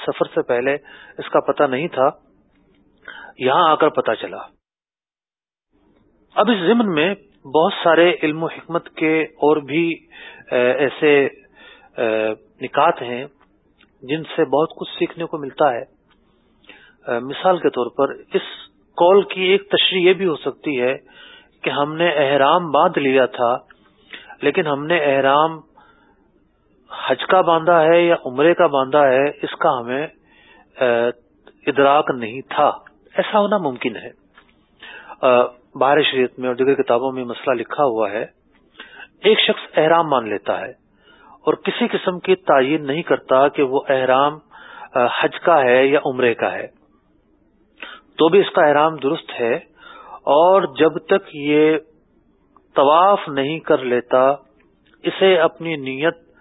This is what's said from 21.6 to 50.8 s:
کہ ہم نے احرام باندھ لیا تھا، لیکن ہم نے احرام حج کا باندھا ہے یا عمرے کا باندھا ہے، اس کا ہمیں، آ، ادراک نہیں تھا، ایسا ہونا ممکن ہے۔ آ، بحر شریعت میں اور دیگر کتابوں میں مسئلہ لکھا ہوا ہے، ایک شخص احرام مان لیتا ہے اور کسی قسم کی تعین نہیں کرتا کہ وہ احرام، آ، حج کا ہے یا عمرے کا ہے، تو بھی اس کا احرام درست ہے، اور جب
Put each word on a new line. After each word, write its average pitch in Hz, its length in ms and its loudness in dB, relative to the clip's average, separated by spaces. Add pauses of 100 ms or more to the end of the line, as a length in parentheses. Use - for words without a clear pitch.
کہ 165 60 -4
ہم 143 260 -2
نے 170 140 0
احرام 147 600 2
باندھ 160 280 2
لیا 135 260 2
تھا، 120 320 -2 (840)
لیکن 151 260 -2
ہم 143 180 -4
نے 170 120 0
احرام 147 600 2 (1500)
حج 131 180 -4
کا 185 160 4
باندھا 165 420 2
ہے 170 180 4
یا 170 140 2 (100)
عمرے 139 280 2
کا 170 140 2
باندھا 139 400 2
ہے، 135 220 2
اس - 300 -10
کا 147 200 0
ہمیں، 127 280 -6 (720)
آ، 131 60 0 (840)
ادراک 139 420 2
نہیں 123 320 -8
تھا، 139 300 -2 (420)
ایسا 208 260 -2
ہونا 202 180 0
ممکن 127 380 -6
ہے۔ - 140 -16 (1120)
آ، 123 220 4 (320)
بحر 139 260 2
شریعت 131 380 -2
میں 127 80 -6
اور 123 80 -2
دیگر 131 180 2
کتابوں 131 380 -2
میں 127 120 -8
مسئلہ 120 300 -6
لکھا 117 300 -4
ہوا 110 280 -2
ہے، 113 140 -6 (960)
ایک 214 180 4
شخص - 380 -2
احرام 160 320 2
مان 120 200 0
لیتا 95 320 -6
ہے 113 100 -12 (760)
اور 151 80 0
کسی - 340 -4
قسم 180 320 -4
کی 185 160 0
تعین 147 520 0
نہیں 147 140 -4
کرتا 135 460 0
کہ 143 160 -2
وہ 135 260 -2
احرام، 135 500 0 (560)
آ، 123 100 2
حج 143 340 -4
کا 160 240 4
ہے 127 220 4
یا 139 200 2
عمرے 127 280 0
کا 104 200 -4
ہے، 107 140 -10 (1500)
تو 160 120 4
بھی 190 100 4
اس - 100 2
کا 180 160 2
احرام 151 300 2
درست 139 460 -6
ہے، 120 140 -2 (580)
اور 175 480 2 (180)
جب 160 260 2